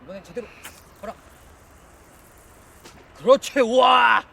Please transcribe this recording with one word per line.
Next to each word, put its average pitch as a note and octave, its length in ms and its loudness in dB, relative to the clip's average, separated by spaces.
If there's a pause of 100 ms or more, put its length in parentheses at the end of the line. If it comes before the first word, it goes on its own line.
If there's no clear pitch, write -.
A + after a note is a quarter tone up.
이번엔 F3+ 200 -20
제대로 G3+ 240 -16 (540)
걸어. G#3 120 -18 (2000)
그렇지. B3+ 420 0
우와! A#3+ 720 2